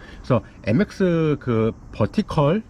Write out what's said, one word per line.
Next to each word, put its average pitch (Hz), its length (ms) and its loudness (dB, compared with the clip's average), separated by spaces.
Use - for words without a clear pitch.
그래서 - 240 0
엠엑스 160 720 2
그 110 320 0
버티컬, 156 760 0